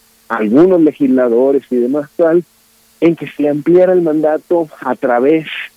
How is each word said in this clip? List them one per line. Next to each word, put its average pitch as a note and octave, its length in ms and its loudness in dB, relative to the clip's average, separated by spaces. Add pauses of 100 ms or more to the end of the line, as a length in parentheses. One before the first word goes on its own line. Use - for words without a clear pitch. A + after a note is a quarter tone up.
(280)
algunos C3+ 540 2
legisladores C3 920 0
y B2+ 60 -2
demás C#3 380 -4
tal, E3+ 280 0 (560)
en E3 160 2
que D3 120 -10
se D3 200 -6
ampliara E3+ 460 2
el F3+ 80 2
mandato D#3 640 -2 (140)
a B2 140 -6
través C#3 520 0 (300)